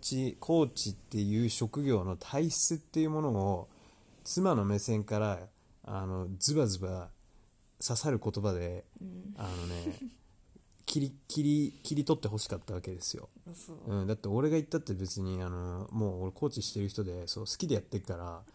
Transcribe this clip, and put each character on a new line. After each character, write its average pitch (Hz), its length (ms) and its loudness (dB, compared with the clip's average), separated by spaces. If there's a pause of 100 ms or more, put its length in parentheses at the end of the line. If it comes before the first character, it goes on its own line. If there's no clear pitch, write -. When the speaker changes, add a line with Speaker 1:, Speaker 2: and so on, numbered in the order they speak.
Speaker 1:
チ、 131 380 -2
コ 165 240 4
ー 123 60 2
チ - 200 -2
っ 98 60 -2
て - 260 -4
い 107 240 4
う 113 40 4
職 120 340 0
業 113 200 4
の 92 140 -2
体 156 320 0
質 - 260 6
っ - 40 0
て - 200 -4
い 156 60 4
う 156 60 0
も 156 100 0
の 147 100 2
を、 98 380 2 (540)
妻 180 320 4
の 101 100 4
目 101 140 4
線 107 240 2
か 107 160 0
ら、 98 280 -2 (360)
あ 95 220 -4
の、 92 220 -2 (120)
ズ 147 160 6
バ 147 100 4
ズ 95 140 2
バ 92 300 -6 (760)
刺 113 120 2
さ 156 140 2
る 113 80 2
言 104 240 -2
葉 98 100 2
で、 87 320 -4 (160)
Speaker 2:
う 185 40 -12
ん。 185 320 -12
Speaker 1:
あ - 60 -8
の 175 240 -6
ね、 87 320 -6 (400)
Speaker 2:
<laughs> - 460 -20
Speaker 1:
切 147 160 0
り、 139 140 -2 (120)
切 151 160 0
り、 147 400 2
切 151 120 0
り 143 100 2
取 156 120 4
っ - 40 -4
て 107 60 0
欲 107 120 -2
し - 80 -6
か - 80 -6
っ 87 40 -6
た - 140 -10
わ 90 80 -6
け 95 120 -8
で 87 80 -10
す - 140 -4
よ。 - 140 -14 (180)
Speaker 2:
あ、 170 60 -14
そ 170 200 -12
う。 151 120 -16
Speaker 1:
う 98 200 0
ん、 - 20 -2
だ 110 80 0
っ - 20 -4
て - 100 -8
俺 127 220 2
が 160 60 4
言 156 100 2
っ - 20 -14
た 120 120 -2
っ - 20 -10
て 101 120 -4
別 95 280 -2
に、 92 220 -2
あ 90 60 -4
の、 90 420 -6
も 104 260 0
う 90 60 -4
俺 95 80 -4
コ - 160 -2
ー - 20 0
チ 107 120 -6
し - 120 -4
て 104 80 -2
る 98 80 0
人 107 140 -4
で、 87 240 -6
そ - 140 -4
う、 101 40 -6
好 - 60 -4
き - 160 -4
で 135 80 2
や 101 60 2
っ - 20 -6
て 101 160 -6
る 95 60 -10
か 87 120 -6
ら、 87 260 -8 (120)